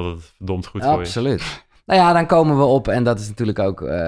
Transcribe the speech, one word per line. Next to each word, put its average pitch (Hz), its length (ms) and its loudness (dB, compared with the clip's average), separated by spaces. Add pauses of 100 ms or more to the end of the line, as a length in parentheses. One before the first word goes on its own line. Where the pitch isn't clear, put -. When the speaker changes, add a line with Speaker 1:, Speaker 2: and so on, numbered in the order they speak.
Speaker 1:
dat 87 120 -6
het 80 220 -18
verdomd 92 300 -6
goed 101 160 -10
voor 143 100 2
je 156 80 0
is. 90 60 -6
Speaker 2:
Absoluut. 120 600 -4 (180)
Nou 190 160 2
ja, 175 120 6
dan 165 120 2
komen 160 320 4
we 139 60 4
op, 131 240 2
en 120 160 0
dat 117 160 0
is 107 80 -10
natuurlijk 107 320 -4
ook, 98 220 -2
eh, 69 80 -8 (180)